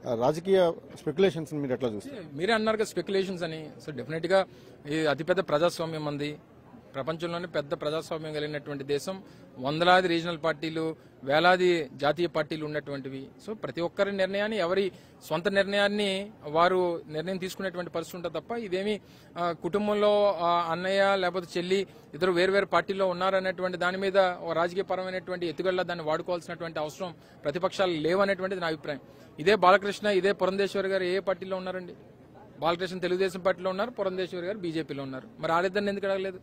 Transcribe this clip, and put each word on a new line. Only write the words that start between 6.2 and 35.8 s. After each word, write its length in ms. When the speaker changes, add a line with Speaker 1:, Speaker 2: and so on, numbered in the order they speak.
Speaker 2:
ప్రపంచంలోనే 520
పెద్ద 260
ప్రజాస్వామ్యం 600
కలిగినటువంటి 500
దేశం, 400
వందలాది 480
రీజనల్ 360
పార్టీలు, 520
వేలాది 720
జాతీయ 340
పార్టీలు 380
ఉన్నటువంటివి. 640
So, 80
ప్రతి 260
ఒక్కరి 360
నిర్ణయాన్ని, 400
ఎవరి 340
సొంత 240
నిర్ణయాన్ని 840
వారు 640
నిర్ణయం 300
తీసుకునేటువంటి 540
పరిస్థితి 260
ఉంటుంది 220
తప్ప, 120
ఇదేమి, 500
ఆ, 140
కుటుంబంలో, 880
ఆ, 320
అన్నయ్య 440
లేకపోతే 320
చెల్లి 300
ఇద్దరు 180
వేరు 200
వేరు 140
పార్టీల్లో 420
ఉన్నారనేటువంటి 680
దాని 200
మీద 200
ఒక 340
రాజకీయపరమైనటువంటి 960
ఎత్తుగడలా 360
దాన్ని 220
వాడుకోవాల్సినటువంటి 760
అవసరం 340
ప్రతిపక్షాలు 480
లేవనేటువంటిది 680
నా 60
అభిప్రాయం. 320
ఇదే 160
బాలకృష్ణ, 520
ఇదే 240
పురంధేశ్వరి 560
గారు 160
ఏ 160
పార్టీలో 380
ఉన్నారండి? 360
బాలకృష్ణ 380
తెలుగుదేశం 420
పార్టీలో 300
ఉన్నారు, 220
పురంధేశ్వరి 540
గారు 120
బీజేపీలో 460
ఉన్నారు. 240
మరి 120
వాళ్ళిద్దరిని 380